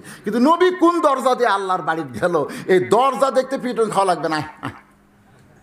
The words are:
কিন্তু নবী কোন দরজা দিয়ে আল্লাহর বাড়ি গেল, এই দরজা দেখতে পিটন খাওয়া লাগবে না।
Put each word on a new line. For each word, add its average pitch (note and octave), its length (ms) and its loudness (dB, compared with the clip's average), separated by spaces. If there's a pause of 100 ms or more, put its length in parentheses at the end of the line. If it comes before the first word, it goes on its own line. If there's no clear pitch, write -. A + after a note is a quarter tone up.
(240)
কিন্তু G#3+ 160 -2
নবী E4+ 320 4
কোন E4+ 300 2
দরজা C4 340 2
দিয়ে A#3 140 0
আল্লাহর F#3+ 320 -2
বাড়ি D#3+ 220 -4 (180)
গেল, E3+ 240 0 (220)
এই F3+ 120 4
দরজা C4 520 2
দেখতে C4 260 -2
পিটন A3 320 -2
খাওয়া G3 160 0
লাগবে E3 240 -2
না। D#3 140 -4 (1200)